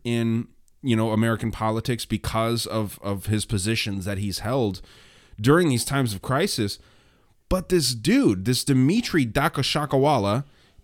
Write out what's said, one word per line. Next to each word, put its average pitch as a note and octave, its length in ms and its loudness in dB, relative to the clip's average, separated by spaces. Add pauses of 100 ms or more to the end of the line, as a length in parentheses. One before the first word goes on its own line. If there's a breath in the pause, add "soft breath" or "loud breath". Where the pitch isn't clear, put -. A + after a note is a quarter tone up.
in, A#2 440 0 (340)
you B2 140 2
know, A2 160 2
American A2 400 0
politics A2 520 -4
because A2+ 640 -2
of, G#2 380 -4
of G2+ 240 -6
his G#2+ 180 0
positions G2+ 600 -4
that G2+ 120 -6
he's G2 220 -6
held A2 420 -2 (580 loud breath)
during D3+ 300 6
these A#2+ 160 0
times C3 300 -2
of - 80 -12
crisis. C3 560 -2 (680 soft breath)
But F#3 220 -2
this D3 240 2
dude, A#2 520 2
this B2 180 0
Dimitri C#3+ 640 2
Dakashakawala, C#3 1200 0 (380 soft breath)